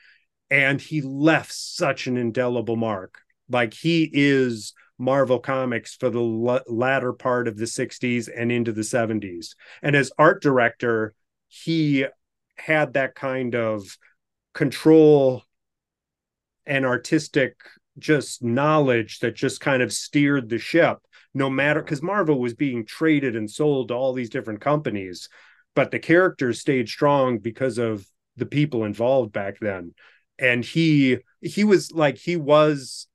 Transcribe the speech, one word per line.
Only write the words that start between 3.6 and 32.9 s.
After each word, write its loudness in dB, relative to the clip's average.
he 0
is 0
Marvel 2
Comics -4
for -2
the -2
la-, 0
latter -2
part -2
of -10
the -6
sixties -4
and -4
into -2
the -6
seventies. -4
And 0
as 0
art 6
director, 2
he 0
had 0
that -2
kind -4
of -4
control 6
and -2
artistic 0
just -2
knowledge 0
that -4
just -4
kind 0
of -2
steered -2
the -4
ship, 2
no -2
matter, 0
'cause -6
Marvel 0
was -2
being -4
traded 0
and -6
sold -2
to -4
all -2
these -6
different -8
companies, -4
but 0
the -4
characters 2
stayed 0
strong 0
because -4
of -4
the -6
people -2
involved 0
back -6
then. -6
And 2
he, 2
he -2
was 2
like, 0
he -4
was, 2